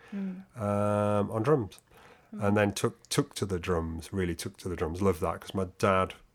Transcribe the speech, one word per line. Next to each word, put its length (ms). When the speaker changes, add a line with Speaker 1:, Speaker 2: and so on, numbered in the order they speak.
Speaker 1:
Mm. 300
Speaker 2:
um, 720
on 120
drums. 360
Speaker 1:
Mm. 80
Speaker 2:
And 140
then 160
took, 360
took 260
to 100
the 140
drums, 520
really 240
took 220
to 120
the 60
drums. 260
Love 200
that, 200
'cause 140
my 120
dad 340